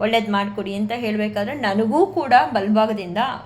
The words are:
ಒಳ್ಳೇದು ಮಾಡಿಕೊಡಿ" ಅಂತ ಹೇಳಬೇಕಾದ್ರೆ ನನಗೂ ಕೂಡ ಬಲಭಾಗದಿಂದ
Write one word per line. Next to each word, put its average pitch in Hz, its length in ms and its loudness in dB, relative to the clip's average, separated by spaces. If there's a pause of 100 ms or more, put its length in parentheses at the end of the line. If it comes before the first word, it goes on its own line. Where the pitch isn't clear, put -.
ಒಳ್ಳೇದು 220 300 0
ಮಾಡಿಕೊಡಿ" 202 440 -4
ಅಂತ 208 200 -4
ಹೇಳಬೇಕಾದ್ರೆ 214 580 -4
ನನಗೂ 226 520 2
ಕೂಡ 294 280 0 (200)
ಬಲಭಾಗದಿಂದ 208 640 0 (280)